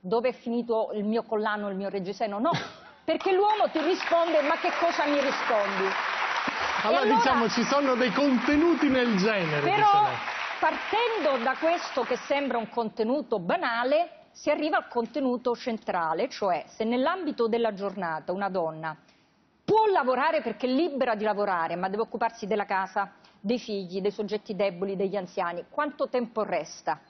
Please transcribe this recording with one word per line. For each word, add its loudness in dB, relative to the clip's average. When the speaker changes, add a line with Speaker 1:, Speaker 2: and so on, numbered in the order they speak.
Speaker 1:
"Dove -2
è -8
finito -4
il -4
mio -2
collano, -2
il -6
mio -6
reggiseno?" -6
No, 0
<laughs> -10
perché 0
l'uomo 4
ti 0
risponde, 2
"Ma 2
che -2
cosa 2
mi 2
rispondi?" 0
Speaker 2:
Allora, 2
Speaker 1:
E 0
allora 6
Speaker 2:
diciamo, 4
ci 0
sono 2
dei 2
contenuti 4
nel 2
genere, 2
Speaker 1:
Però, 2
Speaker 2:
dice 6
lei. 2
Speaker 1:
partendo 0
da 0
questo 0
che -2
sembra -2
un -2
contenuto -2
banale, 0
si -6
arriva 0
al 0
contenuto -2
centrale, -2
cioè -2
se -6
nell'ambito 0
della 0
giornata -6
una -4
donna -4
può 4
lavorare 2
perché -4
è 2
libera 0
di -4
lavorare, 0
ma -2
deve -2
occuparsi -4
della -2
casa, -2
dei -2
figli, -6
dei 0
soggetti -6
deboli, -2
degli -2
anziani, -4
quanto -4
tempo -2
resta? -6